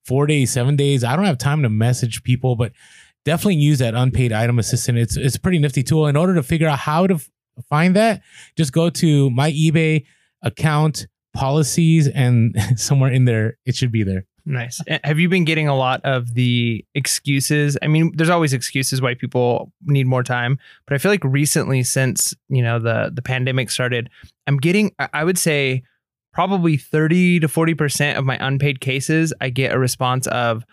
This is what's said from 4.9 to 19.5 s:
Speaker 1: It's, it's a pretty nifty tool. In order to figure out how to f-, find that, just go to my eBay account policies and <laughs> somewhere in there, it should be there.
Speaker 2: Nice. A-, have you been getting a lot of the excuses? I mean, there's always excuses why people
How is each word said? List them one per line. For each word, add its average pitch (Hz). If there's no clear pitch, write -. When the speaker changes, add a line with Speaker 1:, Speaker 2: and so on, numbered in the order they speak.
Speaker 1:
It's, 117
it's 135
a -
pretty 180
nifty 143
tool. 156
In 143
order 180
to 156
figure 165
out 143
how 160
to 190
f-, 151
find 175
that, 214
just 151
go 165
to 147
my 139
eBay 156
account 151
policies 156
and 123
<laughs> 127
somewhere 131
in 127
there, 113
it 120
should 127
be 110
there. 95
Speaker 2:
Nice. 120
A-, 156
have 151
you 175
been 180
getting 156
a 139
lot 127
of 123
the 120
excuses? 143
I -
mean, 156
there's 160
always 165
excuses 131
why 127
people 123